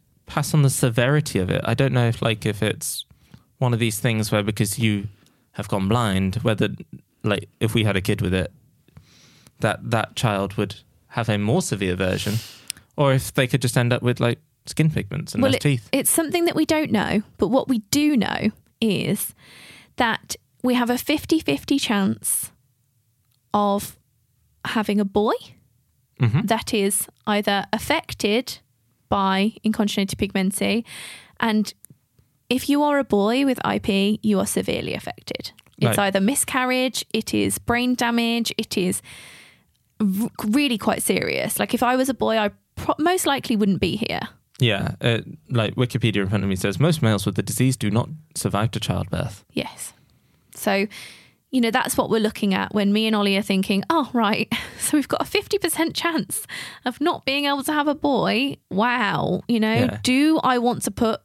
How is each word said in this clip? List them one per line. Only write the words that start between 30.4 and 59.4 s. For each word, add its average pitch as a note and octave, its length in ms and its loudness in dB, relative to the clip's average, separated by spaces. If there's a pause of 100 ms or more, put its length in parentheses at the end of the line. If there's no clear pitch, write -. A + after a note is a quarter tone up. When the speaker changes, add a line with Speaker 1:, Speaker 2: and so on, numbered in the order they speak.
Speaker 2:
and G#3+ 360 0 (720)
if B3+ 220 -2
you C#4+ 120 2
are D4 160 2
a C#4 60 0
boy G#3+ 400 2
with C4 180 0
I G3+ 160 -2
P, G3+ 440 0
you G#3 180 2
are G3+ 60 0
severely - 480 -2
affected. - 580 -10 (260)
It's A2+ 200 2
Speaker 1:
Right. G3+ 100 4
Speaker 2:
either G3 120 0
miscarriage, B3+ 920 0
it A3 220 -2
is G3+ 240 0
brain B3 360 0
damage, A#3 640 0
it - 220 -6
is F#3 240 0 (960)
r-, G#3 300 0 (140)
really B3 340 2
quite - 240 -2
serious. E2 560 -2
Like, G3+ 160 -2
if A#3+ 80 -2
I B3 140 4
was C4 120 2
a C4 60 -2
boy, A3 240 0
I G#3 120 0 (260)
pro-, - 220 -2
most F4+ 280 2
likely C#4 300 0
wouldn't G3 240 2
be E3 160 0
here. - 240 -4 (380)
Speaker 1:
Yeah, G#2 340 2 (100)
uh, A#2 160 2 (320)
like, A2 240 0
Wikipedia A#2 480 0
in F#2 60 -2
front G2+ 160 0
of G2 60 0
me F#2+ 60 0
says, F#2+ 240 0
"Most D#3+ 220 2
males G#2 240 2
with G2+ 80 0
the - 80 0
disease B2+ 340 0
do G#2+ 140 -2
not G#2 180 0 (260)
survive G#2 360 0
to - 100 -6
childbirth." - 720 -4
Speaker 2:
Yes. - 400 -8 (640)
So, G3 320 0 (640)
you C4 100 2
know, A3+ 100 2
that's B3+ 280 0
what B3+ 100 2
we're A3+ 120 2
looking G#3 340 0
at F#3+ 200 -2
when G3+ 180 2
me A3 140 2
and A3 80 2
Ollie G3+ 220 2
are G3+ 60 2
thinking, G3 480 0
"Oh, D#4+ 240 2
right, G#3+ 360 0 (160)
<laughs> - 140 -18
so - 160 0
we've C#4+ 120 0
got - 120 -2
a - 60 -4
fifty G4+ 320 -2
percent E4 360 -2
chance D#4+ 520 -4 (400)
of B3+ 160 -4
not E4+ 240 0
being C#4 180 0
able C#4+ 200 0
to D#4 80 -2
have D4 140 0
a D4 80 2
boy." B3+ 640 0 (140)
Wow. G3 760 0